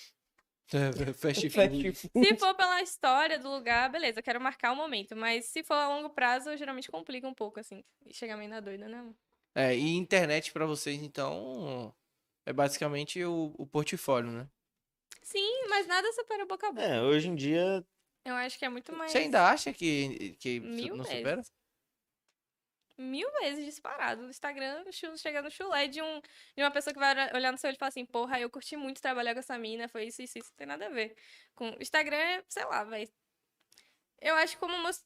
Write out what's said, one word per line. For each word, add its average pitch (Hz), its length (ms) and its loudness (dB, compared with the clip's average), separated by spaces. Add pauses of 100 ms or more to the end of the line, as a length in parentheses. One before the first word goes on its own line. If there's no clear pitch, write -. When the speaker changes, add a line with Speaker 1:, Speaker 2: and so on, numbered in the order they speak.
(720)
Speaker 1:
É, 139 200 4
<laughs> 131 260 -2
fast 147 320 2
Speaker 2:
Fast - 0 -
Speaker 1:
food. 277 440 4
Speaker 2:
food. - 340 6
Speaker 3:
Se 427 100 8
for 381 160 4
pela 370 300 4
história 302 560 4
do 262 100 -8
lugar, 247 400 2
beleza, 254 300 0
eu 226 40 -8
quero 240 160 0
marcar 254 340 0
o - 20 0
momento. 254 400 -4
Mas 226 300 0
se - 180 -6
for - 100 0
a 294 160 4
longo 294 220 -4
prazo, 262 400 2
eu 294 60 -6
geralmente 269 340 -8
complico 269 360 -8
um 262 60 -8
pouco, 214 260 -8
assim, 196 240 -16 (220)
e - 80 -20
chegar 220 240 -10
meio 208 140 -10
na 220 80 -10
doida, 202 280 -10
né, 226 120 -12
amor? 233 160 -16 (400)
Speaker 1:
É, 127 200 4
e 156 200 2
internet 170 560 4
pra 156 160 0
vocês, 147 340 -2
então, 147 880 -6 (540)
é 139 80 -4
basicamente 143 720 0
o, 165 320 -2
o 139 80 -6
portfólio, 139 640 0
né? 120 160 -8 (720)
Speaker 3:
Sim, 440 480 -2
mas 403 180 2
nada 370 240 2
supera 440 320 -4
o 370 40 -8
boca 381 200 -4
a 415 60 -2
boca. 247 120 -2
Speaker 4:
É, 131 160 2
hoje 151 280 4
em 175 60 -2
dia 170 480 2 (420)
Speaker 3:
Eu 254 100 -6
acho 247 240 -6
que 269 60 -4
é 254 40 -2
muito 247 220 -12
mais - 180 -6
Speaker 1:
Você 240 100 4
ainda 185 300 8
acha 277 220 4
que, 139 680 0
que 123 220 -4
Speaker 3:
Mil 233 380 -6
Speaker 1:
não 131 80 -6
Speaker 3:
vezes. 123 140 -4
Speaker 1:
supera? 147 220 -2 (1600)
Speaker 3:
Mil 269 300 -4 (140)
vezes 294 240 -2
disparado. 247 560 -4
No 254 80 -12
Instagram, 277 580 -8
o 320 40 -14
chu-, 320 260 -10
chega 302 240 -4
no 285 80 -8
chulé 302 380 -2
de 285 140 -6
um, 311 180 -6 (360)
de 269 80 -2
uma 285 80 6
pessoa 285 220 -2
que 277 60 -10
vai 277 120 6
olhar, 269 220 2
olhar 254 180 2
no 262 60 -4
seu 294 120 -2
olho 269 60 -2
e - 40 -18
fala 269 100 0
assim, 254 160 -8
"Porra, 247 340 -2
eu 240 100 -2
curti 269 280 -10
muito 269 240 -8
trabalhar 240 320 0
com 240 60 -4
essa 254 180 -8
mina, 226 300 -6
foi 220 180 -8
isso, 233 160 -12
isso, 247 160 -12
isso", 233 140 -14
não - 60 -20
tem 285 100 -14
nada 277 180 -8
a 415 40 -6
ver. 226 260 -4 (400)
Com - 160 -6
o - 100 -12
Instagram, 294 360 0
é, 349 300 0
sei - 180 -6
lá, - 180 -2
véi. 220 260 -8 (1120)
Eu 320 140 4
acho 320 220 4
como 359 240 -4
mos-, 339 240 -4